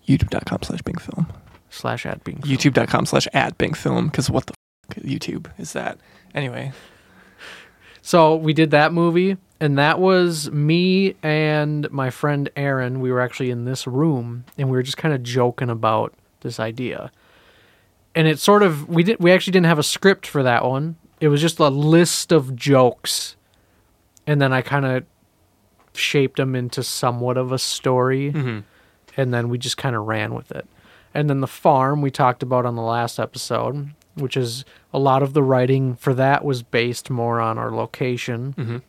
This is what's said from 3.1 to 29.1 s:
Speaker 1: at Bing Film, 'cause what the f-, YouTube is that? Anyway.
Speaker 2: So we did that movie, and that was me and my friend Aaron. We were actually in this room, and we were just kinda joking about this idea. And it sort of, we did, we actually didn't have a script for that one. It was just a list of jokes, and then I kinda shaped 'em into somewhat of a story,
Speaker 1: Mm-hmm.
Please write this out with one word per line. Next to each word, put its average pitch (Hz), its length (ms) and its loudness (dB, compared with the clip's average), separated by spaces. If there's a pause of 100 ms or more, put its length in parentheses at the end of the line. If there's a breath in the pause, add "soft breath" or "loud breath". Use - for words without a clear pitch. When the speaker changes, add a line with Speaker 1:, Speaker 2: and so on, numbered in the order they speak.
Speaker 1:
at 131 260 0
Bing - 160 0
Film, 131 340 -2
'cause - 200 -2
what 127 180 -2
the - 60 -16 (360)
f-, - 140 -14
YouTube 156 440 -8 (120)
is 170 140 -12
that? - 260 -8 (360 soft breath)
Anyway. 131 360 -6 (1300 loud breath)
Speaker 2:
So 160 340 6
we 160 180 0
did 156 180 4
that 151 200 4
movie, 170 460 2 (220)
and 143 180 0
that 147 220 4
was 180 520 2
me 180 680 2
and 151 720 0
my 135 180 -2
friend 143 460 -2
Aaron. 131 440 -2
We 127 120 -2
were 123 100 0
actually 123 300 -4
in 120 140 -6
this 127 200 -6
room, 123 600 -2 (120)
and 135 140 -2
we 127 60 0
were 127 60 0
just 131 140 -8
kinda 151 220 -2
joking 123 500 0
about 113 440 0 (280)
this 120 180 -10
idea. 113 520 -6 (1040 soft breath)
And 160 120 4
it 156 120 2
sort 208 240 6
of, 156 260 0
we 170 140 4
did, 220 160 0
we 175 120 6
actually 185 200 2
didn't 180 160 6
have 165 120 4
a 147 40 2
script - 440 0
for 143 160 -2
that 120 220 2
one. 143 300 -4 (260)
It 156 80 4
was 143 100 4
just 165 200 0
a 151 100 6
list 156 600 2
of 135 240 2
jokes, 127 800 2 (880)
and 147 160 2
then 135 100 2
I 127 120 2
kinda 131 400 -2 (880)
shaped - 460 0
'em 131 160 0
into 123 280 -4
somewhat 123 540 -2
of 127 140 -2
a 131 80 -2
story, 131 720 0
Speaker 1:
Mm-hmm. 127 260 -4 (560 soft breath)